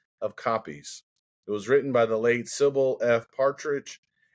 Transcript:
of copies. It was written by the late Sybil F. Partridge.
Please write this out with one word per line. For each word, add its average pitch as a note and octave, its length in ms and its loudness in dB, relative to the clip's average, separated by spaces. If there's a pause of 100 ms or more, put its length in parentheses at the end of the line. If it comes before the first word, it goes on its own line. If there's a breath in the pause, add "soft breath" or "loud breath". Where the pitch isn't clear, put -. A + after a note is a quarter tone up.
(200)
of G#2 160 -6
copies. E2+ 680 -6 (440)
It F#2+ 40 -12
was G#2 180 -4
written C#3 240 2
by A#2+ 140 4
the A2 120 -2
late A#2+ 280 0
Sybil C3+ 560 0
F. A#2 320 2
Partridge. C#3 680 -2 (340)